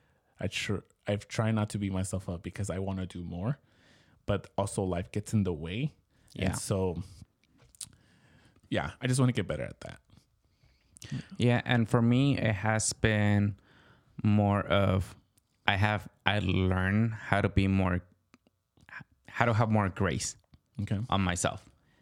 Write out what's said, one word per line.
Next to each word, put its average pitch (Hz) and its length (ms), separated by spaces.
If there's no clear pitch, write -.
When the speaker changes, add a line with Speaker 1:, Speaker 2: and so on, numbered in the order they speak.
Speaker 1:
I - 80
tr-, - 360
I've 104 200
tried 113 280
not 107 140
to - 100
beat 98 140
myself 92 360
up 90 140
because 95 260
I 87 100
wanna 95 280
do 87 160
more, 87 340
but 101 200
also 98 260
life 90 280
gets - 220
in 107 120
the 90 80
way. 90 400
Speaker 2:
Yeah. - 140
Speaker 1:
And - 100
so, 92 440
yeah, 73 220
I 127 60
just 127 120
wanna 127 120
get 101 160
better 73 160
at 50 180
that. - 180
Speaker 2:
Yeah, 120 280
and 117 220
for 120 140
me, 127 360
it 110 160
has 110 400
been 104 640
more 101 380
of, 95 540
I 101 80
have, 104 320
I 101 140
learned 92 760
how 101 280
to 98 80
be 98 180
more, 95 340
how - 180
to 117 80
have 110 160
more 107 200
grace 87 460
Speaker 1:
Okay. 101 180
Speaker 2:
on 98 120
myself. - 420